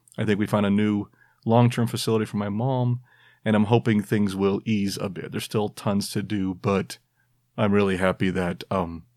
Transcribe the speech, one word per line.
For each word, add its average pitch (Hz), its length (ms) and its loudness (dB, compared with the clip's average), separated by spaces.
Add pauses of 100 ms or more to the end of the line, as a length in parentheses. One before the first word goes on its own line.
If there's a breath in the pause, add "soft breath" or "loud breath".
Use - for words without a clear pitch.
(180 soft breath)
I 117 60 -2
think 104 140 2
we 104 80 0
found 104 200 2
a 98 40 2
new 104 380 0 (380 soft breath)
long-term 120 400 4
facility 110 400 -2
for - 100 -6
my 101 140 -4
mom, 123 500 -2 (440 soft breath)
and 110 120 2
I'm 104 80 4
hoping 110 380 4
things 104 340 0
will 98 300 2
ease 101 340 -2
a 101 80 -4
bit. - 220 -10
There's 101 140 -6
still 107 260 -2
tons 101 400 -4
to 104 120 -4
do, 95 320 -2
but 92 440 -2 (580)
I'm 104 160 2
really 98 240 2
happy 92 340 0
that, 87 400 -4
um, 85 340 -4 (120)